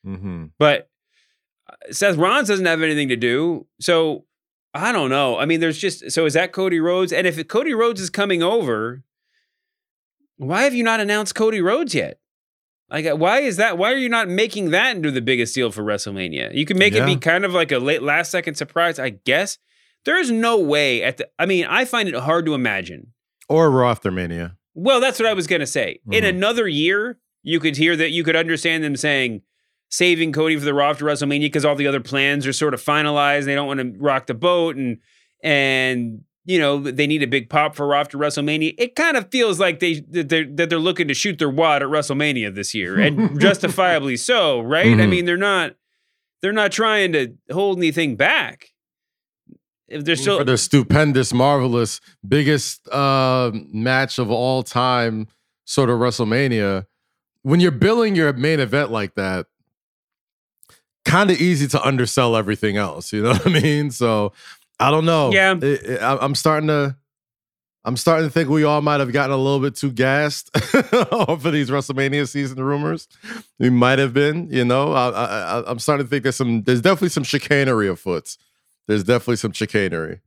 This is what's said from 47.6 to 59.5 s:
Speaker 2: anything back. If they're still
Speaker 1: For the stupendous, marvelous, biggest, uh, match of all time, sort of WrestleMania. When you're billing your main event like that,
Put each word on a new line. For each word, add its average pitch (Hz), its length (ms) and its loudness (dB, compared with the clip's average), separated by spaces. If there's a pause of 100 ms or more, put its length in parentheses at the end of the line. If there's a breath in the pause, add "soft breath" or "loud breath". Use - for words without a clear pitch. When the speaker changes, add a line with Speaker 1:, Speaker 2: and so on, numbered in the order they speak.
Speaker 2:
anything 160 400 0
back. 208 520 -2 (1160)
If 147 180 -10
they're 165 100 2
still 180 240 0
Speaker 1:
For 143 40 0
the 127 140 2
stupendous, 139 760 2
marvelous, 123 680 2 (260 soft breath)
biggest, 147 600 0
uh, 131 600 2 (200)
match 131 460 0
of 117 140 -2
all 127 320 0
time, 120 640 -2 (380)
sort 131 260 2
of 120 80 2
WrestleMania. 113 880 0 (560)
When 147 160 2
you're 175 120 6
billing 214 440 2
your 151 180 2
main 147 260 0
event 127 320 -2
like 104 240 -4
that, 92 300 -4 (1600 soft breath)